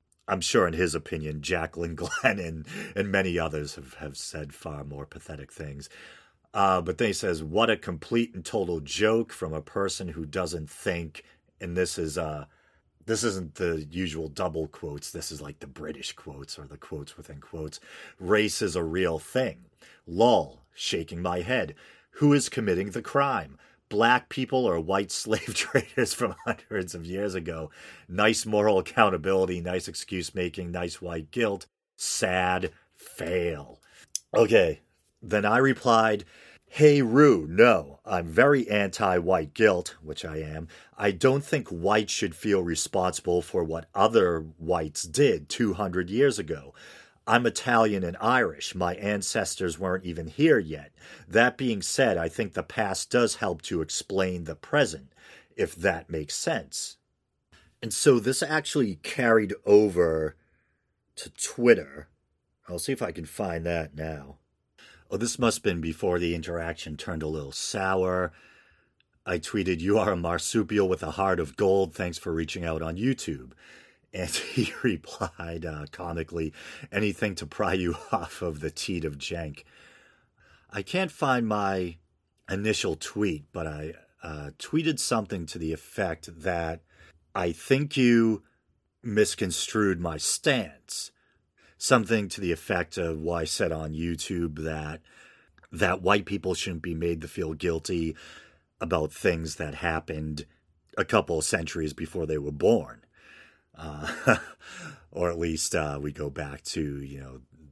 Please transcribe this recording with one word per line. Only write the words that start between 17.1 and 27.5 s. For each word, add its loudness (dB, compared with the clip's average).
within -16
quotes. -10
"Race 4
is -2
a 0
real 0
thing. -4
Lol, 4
shaking -6
my -2
head. -2
Who 6
is 4
committing 0
the -6
crime? -2
Black 4
people 0
or 2
white 0
<laughs> -6
slave -2
traders 0
from -4
hundreds -6
of -10
years -4
ago? -8